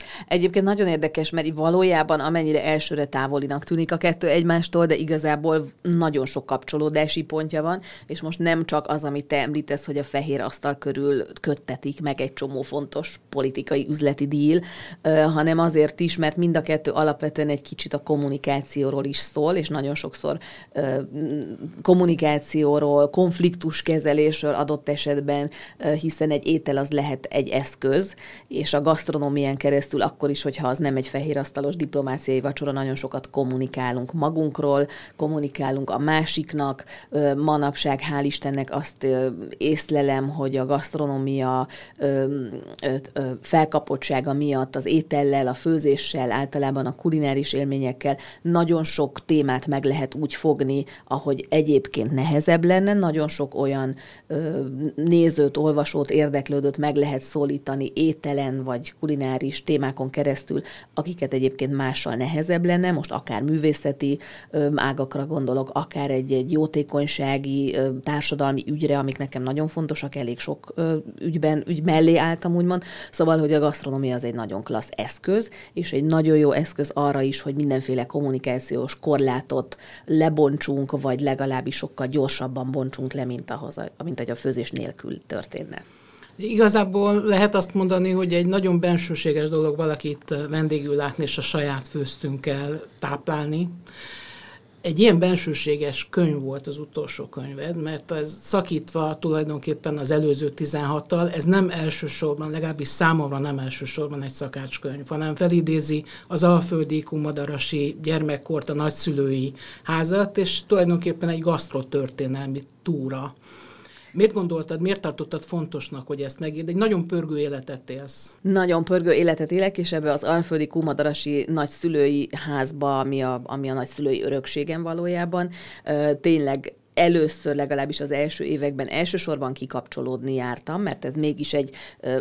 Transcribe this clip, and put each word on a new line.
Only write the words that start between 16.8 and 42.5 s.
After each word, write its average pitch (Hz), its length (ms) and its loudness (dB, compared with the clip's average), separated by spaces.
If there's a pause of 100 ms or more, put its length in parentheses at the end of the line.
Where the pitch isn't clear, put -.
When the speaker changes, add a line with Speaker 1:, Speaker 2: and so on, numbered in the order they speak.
Speaker 1:
alapvetően 151 580 0
egy 143 120 -2
kicsit - 320 -10
a 143 100 -4
kommunikációról 139 1000 0
is 139 120 -2
szól, 160 380 0
és 156 140 0
nagyon 143 260 -2
sokszor, 151 420 -4 (360)
ö, 131 280 -2 (800)
kommunikációról, 147 1300 4
konfliktuskezelésről 156 1400 2
adott 147 360 -2
esetben, 143 600 -2 (280)
ö, 151 140 0
hiszen 156 400 0
egy 143 160 0
étel 156 300 2
az 143 140 -2
lehet 139 340 -2
egy - 240 0
eszköz, 135 680 0 (320)
és - 260 -2
a 147 80 2
gasztronómián 143 760 0
keresztül 139 440 2
akkor - 280 0
is, 143 120 -2
hogyha 139 260 -2
az 131 100 0
nem 139 180 0
egy 131 120 -2
fehér 143 300 -4
asztalos 139 380 -4
diplomáciai 135 640 -2
vacsora, 139 300 -2
nagyon 135 240 -2
sokat 131 340 -6
kommunikálunk 127 840 -2
magunkról, 147 760 0 (280)
kommunikálunk 143 760 -2
a 107 80 0
másiknak. 147 840 0 (260)
Ö, 143 260 2
manapság, 143 640 2 (120)
hál' 143 140 0
Istennek 139 500 -2
azt, - 280 -6
ö, 131 240 2 (300)
észlelem, 143 720 2
hogy 139 260 -2
a 131 100 0
gasztronómia, 135 1000 0 (320)
ö, 147 60 0 (760)